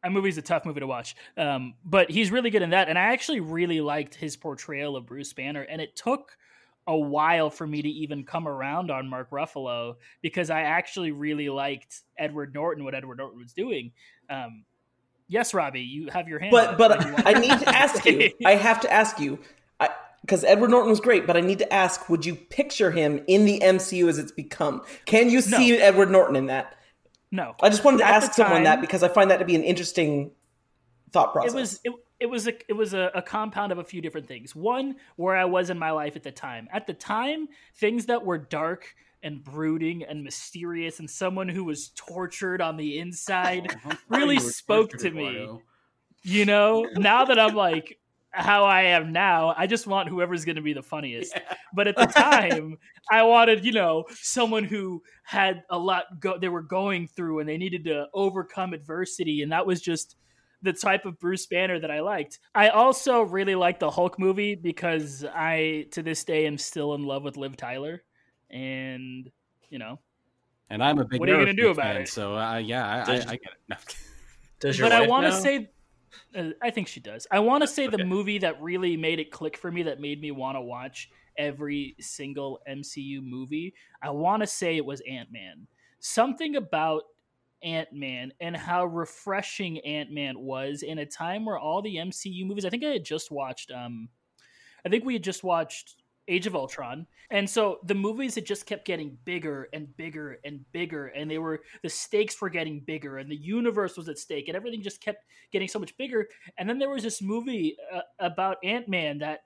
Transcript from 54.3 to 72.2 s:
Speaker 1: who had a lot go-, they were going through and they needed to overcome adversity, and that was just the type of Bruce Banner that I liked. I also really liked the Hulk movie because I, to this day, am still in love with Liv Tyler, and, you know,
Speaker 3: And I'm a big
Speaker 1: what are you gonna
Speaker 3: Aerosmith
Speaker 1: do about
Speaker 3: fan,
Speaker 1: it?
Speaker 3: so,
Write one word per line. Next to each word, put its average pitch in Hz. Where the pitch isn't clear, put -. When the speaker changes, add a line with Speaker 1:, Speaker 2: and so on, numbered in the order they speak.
Speaker 1:
who 190
had 190
a 180
lot 180
go-, 185
they 180
were 175
going 180
through 160
and 151
they 156
needed 180
to 147
overcome 190
adversity, 156
and 147
that 170
was 180
just -
the 185
type 190
of 180
Bruce 180
Banner 180
that 156
I 151
liked. 170
I 214
also 247
really 190
liked 180
the 156
Hulk 180
movie 196
because 160
I, 160
to 170
this 160
day, 156
am 147
still 147
in 143
love 139
with 143
Liv 135
Tyler, 135
and, 131
you 143
know, 120
Speaker 3:
And 107
I'm 147
a 127
big 123
Speaker 1:
what 180
are 185
you 190
gonna 196
Speaker 3:
Aerosmith 196
Speaker 1:
do 226
about 147
Speaker 3:
fan, 101
Speaker 1:
it? 92
Speaker 3:
so, 101